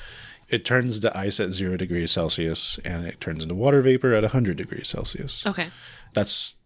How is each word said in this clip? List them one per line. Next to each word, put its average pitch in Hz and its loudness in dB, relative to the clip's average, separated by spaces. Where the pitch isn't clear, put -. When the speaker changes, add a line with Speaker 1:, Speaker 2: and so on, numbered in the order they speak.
Speaker 1:
it 117 0
turns 123 2
to 107 0
ice 98 -2
at 92 -2
zero 92 -2
degrees 87 0
Celsius, 82 0
and 85 -4
it - -10
turns 80 -6
into 80 -6
water 135 6
vapor 131 4
at 107 4
a 110 4
hundred 101 2
degrees - -8
Celsius. - -6
Speaker 2:
Okay. 180 -2
Speaker 1:
That's - 0